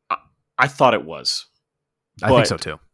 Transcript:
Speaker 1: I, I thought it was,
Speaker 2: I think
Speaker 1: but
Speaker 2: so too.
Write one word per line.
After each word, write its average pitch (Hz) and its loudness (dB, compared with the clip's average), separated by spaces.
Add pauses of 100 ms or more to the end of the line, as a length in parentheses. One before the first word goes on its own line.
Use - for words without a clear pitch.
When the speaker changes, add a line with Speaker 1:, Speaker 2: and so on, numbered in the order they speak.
Speaker 1:
I, - -6 (380)
I 135 0
thought 127 2
it 80 -4
was, 78 -8 (760)
Speaker 2:
I 107 -2
think 123 6
Speaker 1:
but 107 2
Speaker 2:
so 92 -4
too. 76 -12 (160)